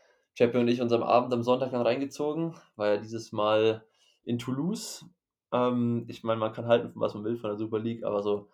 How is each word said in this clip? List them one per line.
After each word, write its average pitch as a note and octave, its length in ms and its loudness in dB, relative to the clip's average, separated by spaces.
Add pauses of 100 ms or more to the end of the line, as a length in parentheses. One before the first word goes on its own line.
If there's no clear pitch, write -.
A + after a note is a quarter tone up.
(340)
Chappie B2 240 2
und A#2+ 100 4
ich A#2+ 120 2
uns A#2+ 120 0
am A2+ 100 4
Abend B2 320 4
am A#2+ 80 0
Sonntag B2+ 300 0
dann B2 100 0
reingezogen, D3 720 -2 (220)
war G#2 180 2
ja - 40 2
dieses A2 340 -10
Mal A2 520 2 (400)
in A#2+ 140 -2
Toulouse. C#3+ 680 -4 (460)
Ähm, A#2+ 560 0
ich A#2 160 -14
mein, A2+ 140 0
man A2 140 0
kann A#2 140 -8
halten, A#2 280 2
was A2 200 -2
man G#2 100 -8
will A#2 120 -2
von A2 140 -6
der G#2 80 -4
Super A2 200 -2
League, A2+ 260 -6
aber G#2 180 0
so G#2 320 -2